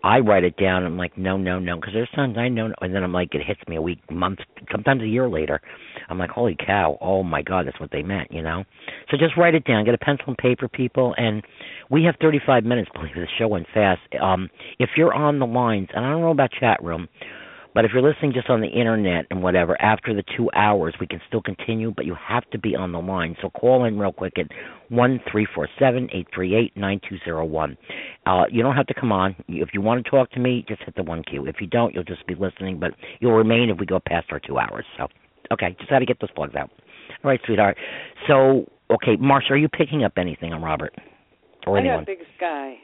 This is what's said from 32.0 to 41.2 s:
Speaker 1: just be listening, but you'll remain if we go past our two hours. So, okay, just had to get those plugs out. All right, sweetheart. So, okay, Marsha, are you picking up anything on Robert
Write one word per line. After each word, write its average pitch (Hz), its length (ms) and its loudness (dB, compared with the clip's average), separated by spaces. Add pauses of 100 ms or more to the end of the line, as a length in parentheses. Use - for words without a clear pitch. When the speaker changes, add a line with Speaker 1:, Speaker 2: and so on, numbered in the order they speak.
Speaker 1:
just 90 220 -12
be 90 80 -6
listening, 92 440 -6
but 85 140 -4 (280)
you'll 117 120 4
remain 110 380 6
if 87 80 -2
we 95 80 -4
go 92 140 0
past - 320 -4
our 71 80 -6
two 69 180 -6
hours. 52 260 -4 (140)
So, 69 100 -6 (420)
okay, 92 280 -2
just - 120 -10
had 135 100 4
to 127 60 0
get 120 140 -2
those 104 120 -8
plugs 73 220 -6
out. 69 160 -6 (540)
All 139 60 4
right, 127 160 2
sweetheart. 101 320 4 (480)
So, 135 400 6 (240)
okay, 117 260 4
Marsha, 139 360 2
are 139 40 4
you 151 140 4
picking 147 340 0
up 95 140 0
anything 82 340 -6
on 80 100 -8
Robert 78 320 -4 (720)